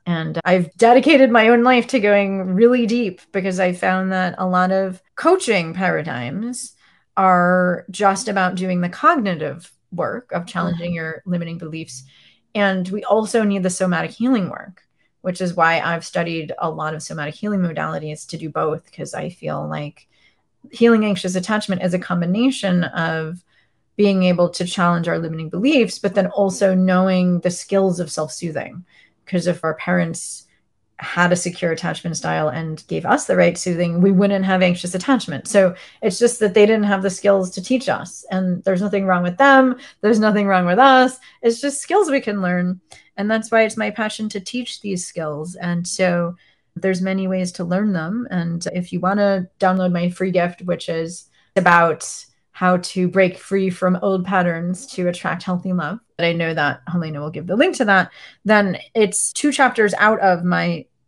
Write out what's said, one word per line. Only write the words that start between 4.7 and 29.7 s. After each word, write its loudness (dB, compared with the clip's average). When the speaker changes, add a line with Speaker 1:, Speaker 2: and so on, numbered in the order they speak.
Speaker 1:
of -2
coaching 0
paradigms -6
are 2
just 0
about 0
doing -2
the 0
cognitive -2
work -6
of -6
challenging -4
Speaker 2:
Mm-hmm. -6
Speaker 1:
your -8
limiting -6
beliefs. -12
And 0
we -6
also 2
need 0
the 0
somatic -2
healing 0
work, -16
which -6
is -4
why 2
I've -4
studied -4
a -2
lot -6
of -10
somatic -8
healing -2
modalities -4
to -12
do -10
both, -4
'cause -12
I -8
feel -8
like -10
healing 4
anxious -2
attachment -2
is -2
a 0
combination 0
of -4
being 4
able 4
to -6
challenge 0
our 0
limiting -6
beliefs, 2
but -4
then 2
also 0
knowing 2
the 0
skills 0
of -6
self-soothing. -8
'Cause -2
if -2
our -2